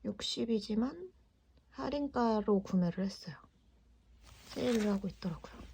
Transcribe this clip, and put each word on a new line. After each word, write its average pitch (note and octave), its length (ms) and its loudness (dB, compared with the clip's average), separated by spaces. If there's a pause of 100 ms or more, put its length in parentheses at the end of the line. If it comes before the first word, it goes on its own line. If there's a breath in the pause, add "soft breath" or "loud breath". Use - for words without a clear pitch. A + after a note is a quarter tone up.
육십이지만 A#3 1040 -2 (600)
할인가로 A#3 880 2
구매를 F#3 420 2
했어요. F3 320 -8 (1080)
세일을 A#3 440 2
하고 G3 180 0
있더라고요. - 440 -6 (220)